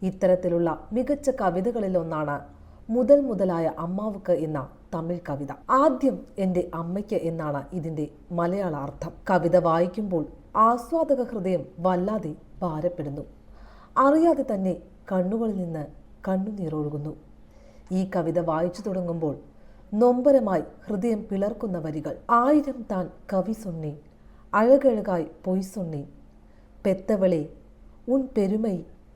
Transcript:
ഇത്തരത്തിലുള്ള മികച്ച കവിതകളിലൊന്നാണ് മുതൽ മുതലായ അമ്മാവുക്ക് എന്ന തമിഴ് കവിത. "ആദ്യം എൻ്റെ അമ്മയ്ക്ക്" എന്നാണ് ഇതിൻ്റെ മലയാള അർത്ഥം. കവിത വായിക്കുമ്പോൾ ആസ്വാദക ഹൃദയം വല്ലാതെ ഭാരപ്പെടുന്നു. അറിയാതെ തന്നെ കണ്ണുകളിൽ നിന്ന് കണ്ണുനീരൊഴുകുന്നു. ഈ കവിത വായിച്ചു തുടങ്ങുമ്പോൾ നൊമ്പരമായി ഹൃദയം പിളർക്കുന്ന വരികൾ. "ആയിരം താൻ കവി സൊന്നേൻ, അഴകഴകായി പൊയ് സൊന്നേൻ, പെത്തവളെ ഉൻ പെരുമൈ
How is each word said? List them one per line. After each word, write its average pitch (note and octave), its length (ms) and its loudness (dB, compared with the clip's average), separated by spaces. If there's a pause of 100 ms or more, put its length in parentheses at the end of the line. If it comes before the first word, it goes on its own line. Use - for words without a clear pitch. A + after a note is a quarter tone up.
ഇത്തരത്തിലുള്ള F3+ 920 0
മികച്ച C4 380 -2 (120)
കവിതകളിലൊന്നാണ് F3+ 1000 -2 (500)
മുതൽ B3+ 320 6
മുതലായ F#3 580 0
അമ്മാവുക്ക് F#3+ 520 -4
എന്ന D3+ 380 0 (260)
തമിഴ് E3 240 -4 (100)
കവിത. C#3+ 220 -6 (180)
"ആദ്യം C4 560 2 (120)
എൻ്റെ F#3 360 0
അമ്മയ്ക്ക്" F3+ 420 -6
എന്നാണ് D#3 580 -4
ഇതിൻ്റെ D#3 340 -6 (240)
മലയാള F3 440 -2
അർത്ഥം. C#3 360 -10 (180)
കവിത F3+ 280 4
വായിക്കുമ്പോൾ F3 680 2 (300)
ആസ്വാദക B3 680 2
ഹൃദയം F#3 420 -2 (140)
വല്ലാതെ F3+ 560 0 (260)
ഭാരപ്പെടുന്നു. D#3 600 -4 (760)
അറിയാതെ D4+ 560 4
തന്നെ F#3+ 200 0 (380)
കണ്ണുകളിൽ G3 460 0
നിന്ന് D#3+ 280 -6 (420)
കണ്ണുനീരൊഴുകുന്നു. D#3 880 -4 (760)
ഈ F#3 240 0
കവിത E3 240 0
വായിച്ചു E3+ 420 -2
തുടങ്ങുമ്പോൾ E3+ 540 -4 (580)
നൊമ്പരമായി B3 720 4 (220)
ഹൃദയം G#3+ 460 -2
പിളർക്കുന്ന G3+ 460 -2
വരികൾ. D3+ 400 -6 (120)
"ആയിരം B3+ 600 4
താൻ F#3 180 -2 (240)
കവി F#3+ 200 0
സൊന്നേൻ, D#3+ 440 -8 (560)
അഴകഴകായി G#3+ 760 4 (160)
പൊയ് F#3+ 180 0
സൊന്നേൻ, E3 460 -8 (800)
പെത്തവളെ F#3 640 2 (580)
ഉൻ C4 200 2 (100)
പെരുമൈ G#3 400 0 (380)